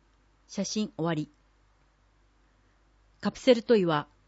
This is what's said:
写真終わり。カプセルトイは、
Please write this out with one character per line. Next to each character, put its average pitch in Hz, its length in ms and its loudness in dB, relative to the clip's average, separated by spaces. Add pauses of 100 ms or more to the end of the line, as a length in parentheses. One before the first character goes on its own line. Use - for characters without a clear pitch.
(480)
写 196 160 -6
真 214 320 -6
終 160 80 -4
わ 165 100 -2
り。 151 160 -6 (1900)
カ 202 100 -2
プ - 80 -16
セ 254 160 4
ル 226 80 0
ト 240 140 4
イ 190 100 2
は、 151 220 0 (200)